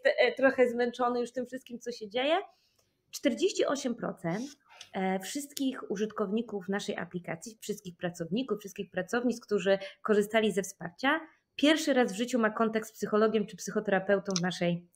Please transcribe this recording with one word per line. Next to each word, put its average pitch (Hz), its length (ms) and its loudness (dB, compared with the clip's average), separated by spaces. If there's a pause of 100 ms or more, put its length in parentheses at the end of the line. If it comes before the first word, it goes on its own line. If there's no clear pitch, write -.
e, 240 300 4
trochę 247 340 4
zmęczony 240 500 0
już 240 120 -4
tym 254 140 -4
wszystkim, 247 340 -12
co 240 120 -10
się 220 180 -10
dzieje. 262 260 2 (760)
Czterdzieści 277 540 0
osiem 262 300 -2
procent, 180 500 -4 (480)
e, 190 260 -2
wszystkich 269 720 -6
użytkowników 208 800 -4
naszej 202 280 -4
aplikacji, 175 640 -10
wszystkich 196 360 -10
pracowników, 180 600 -4
wszystkich 190 320 -12
pracownic, 233 480 -2
którzy 196 380 2 (240)
korzystali 214 500 2
ze 185 120 0
wsparcia, 269 560 -4 (360)
pierwszy 302 380 4
raz 233 200 4
w - 20 -6
życiu 240 240 0
ma 214 100 4
kontakt 220 380 0
z - 40 -18
psychologiem 214 540 2
czy 180 120 -16
psychoterapeutą 196 800 0
w - 20 0
naszej 175 540 0